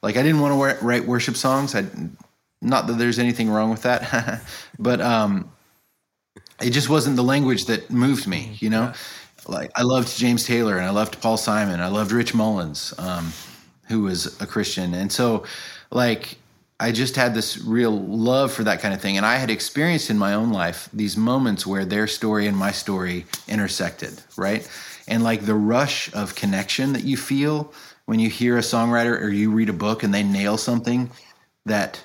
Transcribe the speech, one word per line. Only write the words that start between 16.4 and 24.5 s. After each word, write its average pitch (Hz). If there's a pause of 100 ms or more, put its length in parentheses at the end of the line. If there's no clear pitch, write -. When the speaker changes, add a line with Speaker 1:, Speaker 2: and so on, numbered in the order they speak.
Speaker 1:
I 117
just 123
had 123
this 110
real 117
love 113
for 117
that 107
kind 101
of 92
thing. 98
And 98
I 120
had 131
experienced 151
in 107
my 101
own 113
life 87
these 101
moments 117
where 95
their 104
story 107
and 101
my 98
story 90 (220)
intersected, 98 (140)
right? 101 (400)